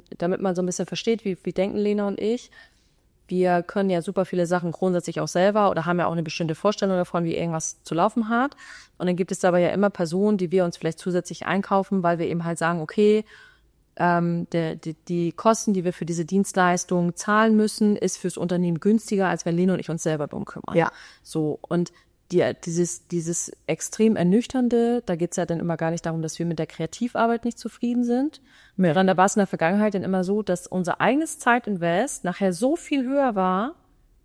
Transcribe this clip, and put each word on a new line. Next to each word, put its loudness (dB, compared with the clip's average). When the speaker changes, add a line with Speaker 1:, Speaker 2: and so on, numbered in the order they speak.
Speaker 1:
damit -2
man 0
so -2
ein -2
bisschen -4
versteht, -2
wie, -4
wie -6
denken -2
Lena 0
und -6
ich, -4
wir 2
können -2
ja 0
super -2
viele 0
Sachen -2
grundsätzlich -2
auch -2
selber 2
oder -2
haben 0
ja 2
auch -2
eine -2
bestimmte -4
Vorstellung 0
davon, -2
wie -2
irgendwas -6
zu -10
laufen 0
hat. 0
Und -4
dann 2
gibt -4
es -4
dabei 4
ja 4
immer 2
Personen, 0
die -2
wir 4
uns -4
vielleicht -4
zusätzlich -4
einkaufen, 0
weil 2
wir -2
eben -2
halt -4
sagen, 0
okay, 4
ähm, 2
der, -2
die, -10
die -2
Kosten, 2
die 0
wir 0
für -10
diese -2
Dienstleistung 2
zahlen 4
müssen, 2
ist -2
fürs -6
Unternehmen 0
günstiger, 2
als -2
wenn 0
Lena 4
und 0
ich -8
uns -6
selber -2
drum -8
kümmern. -10
Speaker 2:
Ja. 4
Speaker 1:
So, -4
und -2
die, 4
dieses, -4
dieses -4
extrem 0
Ernüchternde, 2
da -4
geht's -4
ja 0
dann -2
immer -2
gar -2
nicht -4
darum, -4
dass -6
wir -4
mit -2
der -4
Kreativarbeit -2
nicht -6
zufrieden -4
sind, -2
Speaker 2:
Nee. 4
Speaker 1:
sondern 4
da 4
war's 4
in 4
der 4
Vergangenheit 0
dann -2
immer 0
so, -2
dass -4
unser -2
eigenes 2
Zeitinvest 0
nachher 0
so 0
viel -2
höher 0
war, 0